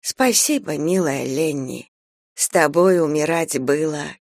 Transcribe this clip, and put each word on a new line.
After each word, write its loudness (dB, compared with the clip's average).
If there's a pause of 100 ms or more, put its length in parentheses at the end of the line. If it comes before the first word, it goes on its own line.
Спасибо, 0
милая 0
Ленни. -4 (440)
С -4
тобой 4
умирать 0
было -2 (200)